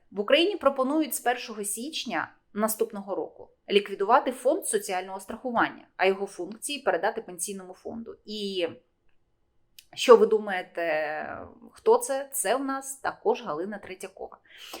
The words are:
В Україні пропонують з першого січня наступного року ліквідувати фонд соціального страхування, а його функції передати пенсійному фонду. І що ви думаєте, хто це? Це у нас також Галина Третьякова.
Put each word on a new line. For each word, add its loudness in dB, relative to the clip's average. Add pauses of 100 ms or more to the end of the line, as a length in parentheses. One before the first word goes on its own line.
(100)
В -6
Україні 4
пропонують 0
з -6
першого -2
січня -6 (200)
наступного -2
року -8 (200)
ліквідувати 4
фонд 0
соціального -4
страхування, -2 (100)
а 4
його 2
функції -8
передати 0
пенсійному -10
фонду. -12
І -4 (1300)
що 10
ви 6
думаєте, -2 (340)
хто 6
це? -4
Це 0
у -4
нас -6
також -2
Галина -6
Третьякова. -14 (420)